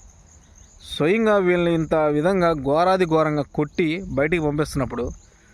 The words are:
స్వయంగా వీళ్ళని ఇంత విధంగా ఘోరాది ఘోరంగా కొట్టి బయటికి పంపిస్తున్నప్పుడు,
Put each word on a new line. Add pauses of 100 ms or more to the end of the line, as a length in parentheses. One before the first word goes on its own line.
(960)
స్వయంగా
వీళ్ళని
ఇంత
విధంగా
ఘోరాది
ఘోరంగా
కొట్టి
బయటికి
పంపిస్తున్నప్పుడు, (420)